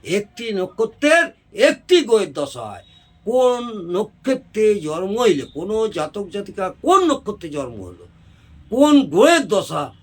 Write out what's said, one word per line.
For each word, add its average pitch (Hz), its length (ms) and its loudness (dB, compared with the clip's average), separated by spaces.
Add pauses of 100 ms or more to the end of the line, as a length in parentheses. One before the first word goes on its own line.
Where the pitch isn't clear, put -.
একটি 208 480 -4
নক্ষত্রের 226 720 0 (380)
একটি 311 380 4
গ্রহের 214 320 0
দশা 139 280 -8
হয়। 104 220 -12 (420)
কোন 247 380 2 (280)
নক্ষত্রে 214 840 -2
জন্ম 175 440 -6
হইলে, 175 260 -2 (100)
কোনো 214 340 -4
জাতক 175 420 -8
জাতিকা 185 400 -8 (120)
কোন 359 280 2
নক্ষত্রে - 380 -6
জন্ম 127 340 -10
হলো, 87 240 -18 (640)
কোন 285 320 4
গ্রহের 226 460 4
দশা 156 440 -4 (100)